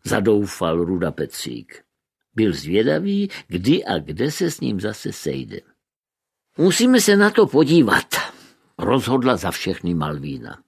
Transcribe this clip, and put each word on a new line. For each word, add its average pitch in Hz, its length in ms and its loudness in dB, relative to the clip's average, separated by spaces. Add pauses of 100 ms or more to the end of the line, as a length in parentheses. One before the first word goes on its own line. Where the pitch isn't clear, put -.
zadoufal 98 800 0
Ruda 87 260 -2
Petřík. - 720 -10 (520)
Byl 110 180 2
zvědavý, 156 800 0 (160)
kdy 104 380 0
a 92 140 -4
kde 78 320 -4
se 170 200 -4
s - 100 -12
ním 107 200 -4
zase - 320 -8
sejde. 67 480 -8 (1000)
Musíme 226 420 4
se 202 160 4
na 202 140 4
to 208 160 4
podívat, 143 680 4 (640)
rozhodla 123 580 2
za 87 140 -4
všechny 87 440 -4
Malvína. 71 720 -6